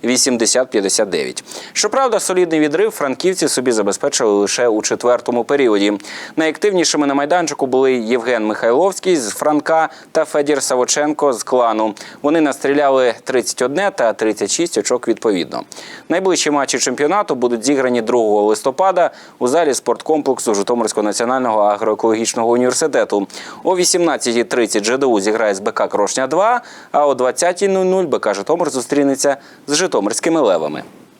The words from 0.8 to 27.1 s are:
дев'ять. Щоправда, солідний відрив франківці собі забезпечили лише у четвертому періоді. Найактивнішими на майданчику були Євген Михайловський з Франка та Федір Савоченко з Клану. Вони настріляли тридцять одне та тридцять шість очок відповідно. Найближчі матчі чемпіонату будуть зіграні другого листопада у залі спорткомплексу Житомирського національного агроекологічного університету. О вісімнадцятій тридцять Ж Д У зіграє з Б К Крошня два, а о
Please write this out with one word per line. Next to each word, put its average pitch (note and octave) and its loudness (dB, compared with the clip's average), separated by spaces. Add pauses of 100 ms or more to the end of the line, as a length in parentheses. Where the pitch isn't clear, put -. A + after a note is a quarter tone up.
дев'ять. C#2 -6 (300)
Щоправда, A3 0
солідний F3+ 0
відрив D#3+ 2
франківці D#3+ -2
собі C3 0
забезпечили A2 0
лише G2+ 2
у G#2+ 2
четвертому A#2+ 0
періоді. A2 2 (420)
Найактивнішими D#3+ 0
на C#3 0
майданчику D3 0
були C3 2
Євген A#2 0
Михайловський B2+ 0
з A2+ -4
Франка D3+ 0 (220)
та D#3+ 0
Федір D3 0
Савоченко D3 0
з G#2+ -6
Клану. A2 0 (280)
Вони D#3 2
настріляли C3+ 2 (100)
тридцять - -2
одне D#3 0
та A2+ 2
тридцять G#2 -2
шість E3+ -2
очок A#2+ -2
відповідно. F2+ -2 (460)
Найближчі F3 0
матчі C#3 0
чемпіонату D3 0
будуть A#2+ -2
зіграні B2+ 2
другого A2 2
листопада D3 2 (280)
у B2 0
залі D3 2
спорткомплексу B2 0
Житомирського G#2+ 0
національного A#2 0
агроекологічного A2 0
університету. B2 0 (360)
О F#3 2
вісімнадцятій D#3 0
тридцять A2 0
Ж A#2 0
Д C#3 0
У A#2+ 4
зіграє G#2+ 0
з F#2+ -8
Б G#2+ -4
К G#2+ -2
Крошня G#2 -2
два, G#3 0 (300)
а D3 2
о C#3 2